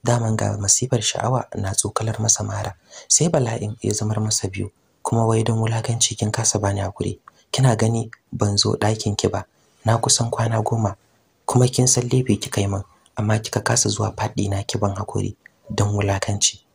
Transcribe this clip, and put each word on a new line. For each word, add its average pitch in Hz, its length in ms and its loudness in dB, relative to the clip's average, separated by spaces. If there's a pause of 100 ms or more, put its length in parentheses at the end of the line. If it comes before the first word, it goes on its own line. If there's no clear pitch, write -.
Daman 117 320 2
ga 104 200 0
masifar 107 460 0
sha'awa - 540 -2
na 98 180 -4
tsokalar 110 460 -2
masa 107 240 0
mara. 101 300 -6 (340)
Sai 165 200 4
bala'in 113 540 0
ya 104 100 0
zamar 107 280 0
masa 107 280 -2
biyu. 98 220 -6 (320)
Kuma 113 240 2
wai 113 160 4
don 113 160 2
wulakanci 113 580 0
kin 107 160 0
kasa 107 260 0
bani 98 220 0
hakuri. 98 400 -4 (300)
Kina 127 260 4
gani 113 340 0 (220)
ban 101 240 0
zo 107 240 2
ɗakin 107 360 0
ki 90 120 0
ba. 95 160 -2 (400)
Na 117 140 4
kusan - 320 2
kwana 113 320 0
goma. 107 340 0 (500)
Kuma 123 220 4
kin 127 180 2
san 120 220 2
laifi 127 280 2
kika - 240 -4
yi 101 60 2
min, 98 160 -2 (340)
amma 107 220 2
kika - 220 -4
kasa 113 280 0
zuwa 107 280 -2
faɗi 104 340 -4
na 98 120 -2
ki - 160 -6
ban 101 180 0
hakuri 98 400 -4 (340)
don 101 240 0
wulakanci. 101 680 -2 (140)